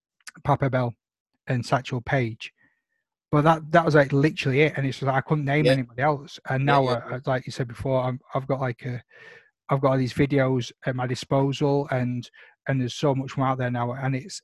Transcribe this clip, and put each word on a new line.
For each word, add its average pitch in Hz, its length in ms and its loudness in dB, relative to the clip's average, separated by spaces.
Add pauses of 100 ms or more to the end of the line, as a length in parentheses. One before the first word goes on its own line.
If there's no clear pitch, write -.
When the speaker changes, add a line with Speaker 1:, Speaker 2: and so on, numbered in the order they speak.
(440)
Speaker 1:
Papa 139 260 2
Bell 123 240 -2 (540)
and 123 180 -4
Satchel 127 360 -2
Paige, 120 520 -4 (800)
but 147 120 4
that, 160 280 2
that 165 140 6
was, 151 100 4
like, 139 160 6
literally 139 500 2
it. 156 140 4
And 139 100 -2
it's 131 140 -4
just, 135 80 -4
like, 131 80 0
I 135 60 0
couldn't 151 240 -2
name 147 200 2
Speaker 2:
Yeah. - 80 6
Speaker 1:
anybody 123 280 -4
else. 143 360 -2 (120)
And 135 160 0
Speaker 2:
Yeah, 143 80 4
Speaker 1:
now, 139 100 6
Speaker 2:
yeah, 127 80 0
Speaker 1:
uh, 117 100 -2 (100)
Speaker 2:
yeah. 127 140 -8
Speaker 1:
like 131 200 -2
you 123 60 -12
said 131 160 -6
before, 131 360 -2
I'm, 127 160 -4 (140)
I've 135 140 -4
got, 135 120 -2
like, 127 260 -6
a, 123 160 -8 (680)
I've 139 100 2
got 135 120 4
all 135 60 2
these 131 160 0
videos 131 580 2 (140)
at 127 120 -2
my 127 100 -2
disposal, 139 840 0
and, 123 380 -2 (380)
and 135 140 0
there's 123 140 -4
so 143 200 2
much 135 220 -6
more 131 100 0
out 131 100 0
there 123 140 -2
now, 120 220 -2
and 135 240 -4
it's, - 260 -12